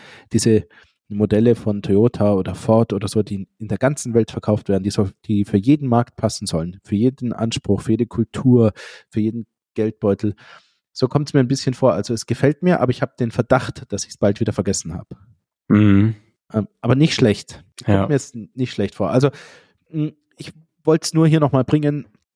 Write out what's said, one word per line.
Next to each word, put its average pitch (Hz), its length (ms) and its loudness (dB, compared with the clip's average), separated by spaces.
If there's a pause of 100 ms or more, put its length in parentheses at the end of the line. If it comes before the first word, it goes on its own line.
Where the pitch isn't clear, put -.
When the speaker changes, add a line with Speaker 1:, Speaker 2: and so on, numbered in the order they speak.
(340)
Speaker 1:
Diese 110 340 2 (400)
Modelle 104 460 2
von 104 300 -4
Toyota 104 500 2
oder 92 220 -4
Ford 113 360 2
oder 101 160 -4
so, 107 140 0
die 98 260 -8 (120)
in 110 80 -12
der 104 100 -4
ganzen 127 380 -2
Welt 113 160 2
verkauft - 380 -2
werden, 95 120 0
die 98 80 -4
so, 101 180 0 (180)
die 101 200 0
für - 120 0
jeden 139 300 2
Markt 117 280 0
passen 104 320 -4
sollen, 87 360 -6
für - 120 -4
jeden 120 360 -2
Anspruch, 104 500 -4
für - 100 -2
jede 110 160 0
Kultur, 117 680 2 (340)
für - 120 -6
jeden 110 260 -4 (300)
Geldbeutel. 107 580 -2 (600)
So - 140 0
kommt's 147 280 -2
mir 139 60 4
ein 123 60 0
bisschen 135 280 -4
vor. 120 180 2
Also 104 220 -4
es - 100 -8
gefällt - 380 0
mir, 180 160 2
aber 127 100 2
ich 123 140 -4
hab - 140 -8
den 117 120 -4
Verdacht, - 600 -2
dass - 160 -8
ich's - 120 -18
bald 101 220 0
wieder 107 120 -2
vergessen 90 440 -4
hab. 85 140 -14 (580)
Speaker 2:
Mhm. 104 480 4 (360)
Speaker 1:
Ähm, 107 160 -4 (140)
aber 120 140 2
nicht 151 180 2
schlecht. - 500 0 (220)
Kommt 101 100 2
Speaker 2:
Ja. 98 120 0
Speaker 1:
mir 156 60 -2
jetzt - 200 -4
n-, 110 220 -16
nicht 127 160 -6
schlecht - 240 -6
vor. 95 160 -4
Also, 131 180 2 (640)
m, 156 220 -6 (240)
ich - 160 -18 (300)
wollt's 160 300 0
nur 160 140 4
hier 156 120 4
nochmal 135 260 2
bringen, 147 420 0 (280)